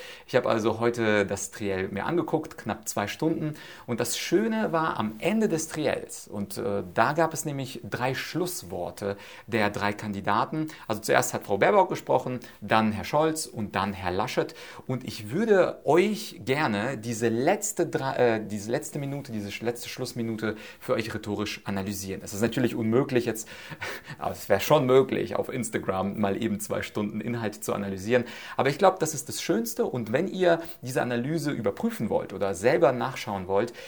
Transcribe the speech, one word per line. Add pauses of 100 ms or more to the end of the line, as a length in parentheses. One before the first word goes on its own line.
(260)
Ich
habe
also
heute
das
Triell
mir
angeguckt,
knapp
zwei
Stunden. (320)
Und
das
Schöne
war
am
Ende
des
Triells,
und,
äh, (140)
da
gab
es
nämlich
drei
Schlussworte (280)
der
drei
Kandidaten. (180)
Also
zuerst
hat
Frau
Baerbock
gesprochen, (220)
dann
Herr
Scholz
und
dann
Herr
Laschet. (320)
Und
ich
würde
euch
gerne
diese
letzte
dra-,
äh,
diese
letzte
Minute,
diese
sch-,
letzte
Schlussminute (240)
für
euch
rhetorisch
analysieren.
Es
ist
natürlich
unmöglich
jetzt, (360)
<laughs>
aber
es
wäre
schon
möglich,
auf
Instagram
mal
eben
zwei
Stunden
Inhalt
zu
analysieren. (320)
Aber
ich
glaub,
das
ist
das
Schönste.
Und
wenn
ihr (220)
diese
Analyse
überprüfen
wollt
oder
selber
nachschauen
wollt, (140)